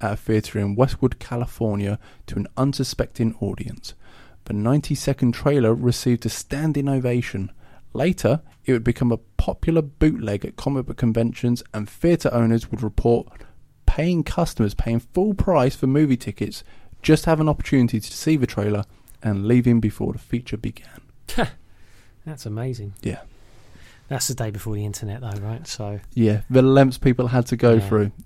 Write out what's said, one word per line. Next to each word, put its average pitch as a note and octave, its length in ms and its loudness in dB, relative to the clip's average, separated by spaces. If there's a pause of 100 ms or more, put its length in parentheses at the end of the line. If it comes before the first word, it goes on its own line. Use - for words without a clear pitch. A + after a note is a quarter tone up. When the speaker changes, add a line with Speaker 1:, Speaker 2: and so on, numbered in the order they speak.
Speaker 1:
at G#2 120 -2
a G#2+ 40 -4
theatre G#2+ 420 -2
in G2+ 160 -2
Westwood, B2+ 440 2
California, G#2 800 -4 (300)
to - 80 -6
an G2+ 120 -2 (100)
unsuspecting B2+ 840 -2
audience. - 540 -8 (520)
The - 80 -8
ninety-second C3 800 0
trailer C3+ 400 2
received A#2+ 520 0
a A2+ 40 -2
standing C#3+ 600 -2
ovation. B2 600 -2 (420)
Later, D3+ 480 0 (240)
it C3 80 4
would A2+ 100 2
become A#2+ 280 2
a A2+ 60 0
popular - 640 0
bootleg B2+ 640 0
at - 120 -12
comic C3+ 300 -4
book A#2 100 -10
conventions, A#2 680 0 (100)
and G#2+ 160 -8
theatre E3 440 0
owners A2+ 360 2
would - 140 -6
report A#2 440 2 (600)
paying E3 360 2
customers - 520 -2
paying A#2 240 0
full G3 340 0
price D#3 420 2
for C3+ 120 -2
movie C#3 300 4
tickets - 460 -8 (380)
just D#3 220 6
to E3 80 0
have D#3 80 4
an D#3 100 2
opportunity B2 500 2
to - 140 -10
see D#3 220 0
the B2+ 100 0
trailer G#2 380 -2 (400)
and G2+ 240 -2
leaving A#2+ 320 4
before - 340 -2
the B2 60 -12
feature - 380 -8
began. - 440 -12 (340)
Speaker 2:
<laughs> A#3+ 120 0 (800)
That's D#3 200 -14
amazing. A2 560 -8
Speaker 1:
Yeah. - 200 -8 (840)
Speaker 2:
That's C3+ 200 -4
the C3+ 60 -4
day A#2 160 -6
before G2+ 260 -8
the G#2 100 -4
internet, G#2+ 360 -8
though, G#2 200 -8
right? A2 260 -8
So G#2 320 -8 (140)
Speaker 1:
Yeah, G#2+ 360 2
the B2+ 140 6
lengths C3 340 6
people B2 300 2
had A#2+ 200 0
to B2 80 -2
go A#2 200 6
Speaker 2:
Yeah. G#2 120 2
Speaker 1:
through. G#2 240 2 (140)